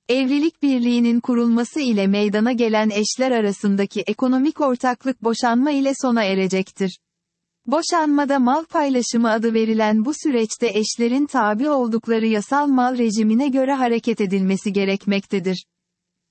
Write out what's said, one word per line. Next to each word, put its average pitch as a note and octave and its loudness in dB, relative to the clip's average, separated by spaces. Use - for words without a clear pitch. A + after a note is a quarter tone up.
evlilik C4+ 0
birliğinin A#3+ 2
kurulması A#3+ 0
ile G#3+ 0
meydana G#3 2
gelen A3 0
eşler G#3+ -2
arasındaki G3+ -2
ekonomik C4 -2
ortaklık B3+ -2
boşanma A#3+ 0
ile C#4 0
sona A#3 0
erecektir. F#3+ -2
Boşanmada C#4+ 0
mal C4+ 2
paylaşımı B3 0
adı A3+ 0
verilen A3 2
bu C#4+ -2
süreçte A#3 0
eşlerin A#3 0
tabi A3+ 0
oldukları A3+ 0
yasal B3 0
mal B3+ 2
rejimine A3+ 2
göre C4 0
hareket A#3 0
edilmesi F#3+ 0
gerekmektedir. G3 -2